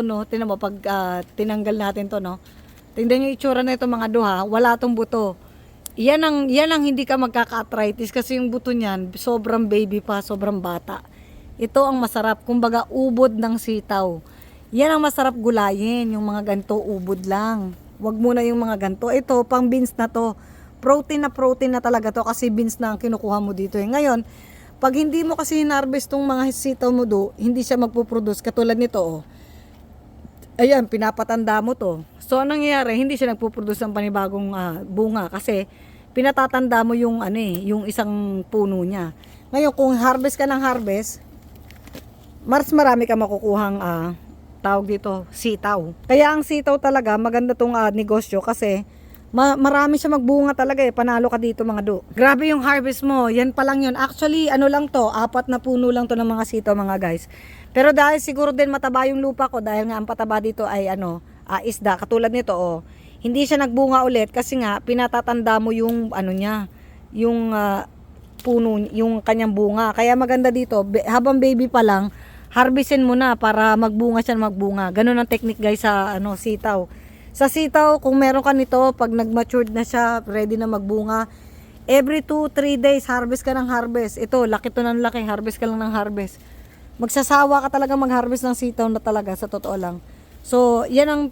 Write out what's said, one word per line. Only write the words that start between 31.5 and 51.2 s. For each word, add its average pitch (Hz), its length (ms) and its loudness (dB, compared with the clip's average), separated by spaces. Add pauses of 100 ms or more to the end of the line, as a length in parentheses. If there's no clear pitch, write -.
mo 247 80 -2
to. 170 320 -6 (160)
So, - 160 -2
anong 285 240 0
nangyayari? 277 320 0
Hindi 269 240 0
siya 247 160 0
nagpuproduce 214 500 -6
ng 214 60 -4
panibagong, 202 640 -4
ah, 180 320 -6
bunga 214 400 -2
kasi 196 400 -4 (480)
pinatatanda 254 720 2
mo 233 80 0
yung, 233 320 -2
ano, 214 160 -2
eh, 196 320 -4
yung 214 160 -4
isang 208 640 -4
puno 196 320 0
niya. 180 320 -6 (320)
Ngayon, 285 240 2
kung 262 240 2
harvest 262 400 0
ka 277 80 0
ng 269 160 0
harvest, 220 640 -2 (1200)
mas 277 240 0
marami 254 400 4
ka 226 80 2
makukuhang, 202 640 0
ah, 170 320 -4 (480)
tawag 202 320 0
dito, 196 400 -6
sitaw. 202 560 -4 (160)
Kaya 294 260 6
ang 302 140 0
sitaw 285 320 0
talaga, 269 400 0
maganda 240 400 0
tong, 240 160 0
ah, 220 160 2
negosyo 214 480 -2
kasi 196 480 -2 (480)
ma-, 277 240 4
marami 285 400 4
siya 302 160 -2
magbunga 285 400 2
talaga, 269 320 0
eh. 240 80 0
Panalo 240 340 2